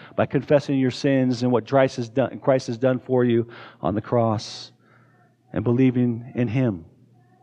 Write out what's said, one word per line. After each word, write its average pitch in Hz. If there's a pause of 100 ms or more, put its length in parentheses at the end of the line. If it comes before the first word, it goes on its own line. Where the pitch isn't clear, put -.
(160)
by 107
confessing 139
your 131
sins 127
and 123
what 110
Christ 135
has 117
done, 117
Christ 131
has 117
done 127
for 123
you 117 (340)
on 98
the 107
cross - (800)
and 101
believing 123
in 117
Him. 107 (560)